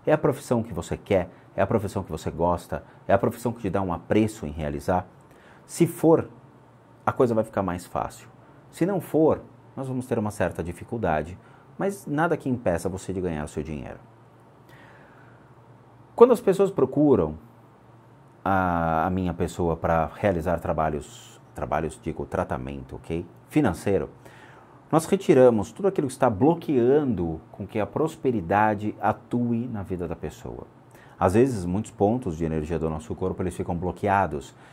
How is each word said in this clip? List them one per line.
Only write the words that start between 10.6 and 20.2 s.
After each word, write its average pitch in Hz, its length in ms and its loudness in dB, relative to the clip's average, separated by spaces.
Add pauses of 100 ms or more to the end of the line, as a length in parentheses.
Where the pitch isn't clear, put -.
dificuldade, 87 760 -4 (400)
mas 196 280 -6
nada 156 300 0
que - 140 -4
impeça 95 400 -2
você 92 240 -8
de 92 80 -6
ganhar 80 240 -4
o - 20 -8
seu 78 160 -8
dinheiro. 73 360 -10 (2250)
Quando 240 200 10
as 202 80 0
pessoas 190 280 4
procuram 123 680 4 (1120)
a, 85 580 2
a 95 40 0
minha 92 240 -2
pessoa 85 420 -2
pra 82 400 0
realizar 87 440 0